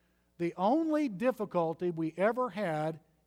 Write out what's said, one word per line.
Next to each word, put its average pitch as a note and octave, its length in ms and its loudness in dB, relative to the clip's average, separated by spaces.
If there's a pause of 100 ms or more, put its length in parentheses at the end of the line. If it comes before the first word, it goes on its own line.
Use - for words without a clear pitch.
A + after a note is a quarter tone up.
(380)
The E3+ 200 -2
only D4+ 500 2
difficulty F3+ 840 -2
we D#3+ 260 -4
ever A#3 320 2
had D#3+ 500 -2 (280)